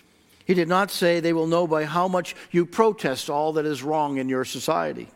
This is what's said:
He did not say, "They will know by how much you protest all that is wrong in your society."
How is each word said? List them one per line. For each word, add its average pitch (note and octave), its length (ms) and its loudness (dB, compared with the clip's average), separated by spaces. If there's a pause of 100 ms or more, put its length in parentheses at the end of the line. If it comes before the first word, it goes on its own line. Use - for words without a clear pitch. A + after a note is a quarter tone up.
(460)
He F#3 80 4
did F3 140 2
not F#3 240 2
say, E3+ 280 2
"They E3 140 2
will D#3+ 140 0
know E3+ 180 2
by D#3 200 0
how F3 220 0
much F3+ 280 -2 (160)
you F3 160 2
protest E3+ 640 0
all D3+ 220 0
that D3+ 120 0
is D3 160 -4
wrong D3 360 -2
in C3 120 -4
your B2+ 160 0
society." D3+ 720 -4